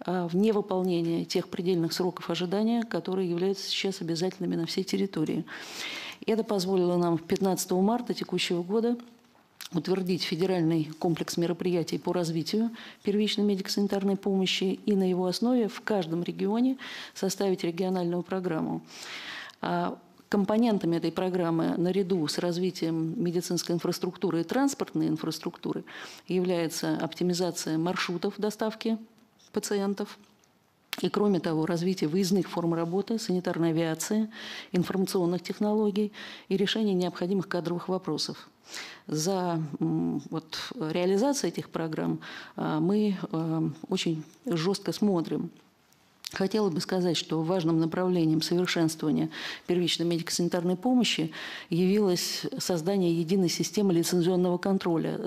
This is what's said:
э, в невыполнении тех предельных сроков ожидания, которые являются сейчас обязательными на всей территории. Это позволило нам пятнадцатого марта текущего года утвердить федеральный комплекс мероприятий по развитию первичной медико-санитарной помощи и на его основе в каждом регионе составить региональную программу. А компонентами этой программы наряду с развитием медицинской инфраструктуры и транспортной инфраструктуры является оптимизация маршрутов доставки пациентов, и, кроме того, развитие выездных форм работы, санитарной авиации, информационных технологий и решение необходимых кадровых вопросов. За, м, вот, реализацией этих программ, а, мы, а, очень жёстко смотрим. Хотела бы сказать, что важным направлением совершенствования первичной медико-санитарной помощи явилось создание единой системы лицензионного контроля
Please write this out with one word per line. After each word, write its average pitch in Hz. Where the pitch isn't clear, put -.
э, 175
в 175
невыполнении 185
тех 175
предельных 170
сроков 180
ожидания, 196
которые 185
являются 185
сейчас -
обязательными 175
на 165
всей 190
территории. 190
Это 220
позволило 185
нам 170
пятнадцатого 185
марта 226
текущего 175
года 226
утвердить 175
федеральный 165
комплекс 165
мероприятий 170
по 175
развитию 175
первичной 208
медико-санитарной 196
помощи 190
и 208
на 190
его 180
основе 233
в -
каждом 175
регионе 214
составить 190
региональную 175
программу. 170
А 175
компонентами 208
этой 165
программы 170
наряду 180
с -
развитием 165
медицинской 175
инфраструктуры 170
и -
транспортной 190
инфраструктуры -
является 170
оптимизация 170
маршрутов 175
доставки 220
пациентов, 202
и, 180
кроме 202
того, 156
развитие 175
выездных 185
форм 170
работы, 175
санитарной 175
авиации, 165
информационных 180
технологий 208
и 190
решение 202
необходимых 180
кадровых 175
вопросов. 160
За, 170
м, 165
вот, -
реализацией 190
этих -
программ, 160
а, 156
мы, 202
а, 160
очень 165
жёстко 185
смотрим. 165
Хотела 196
бы 160
сказать, 180
что 160
важным 165
направлением 165
совершенствования 160
первичной 175
медико-санитарной 175
помощи 214
явилось 185
создание 175
единой 175
системы 190
лицензионного 180
контроля 165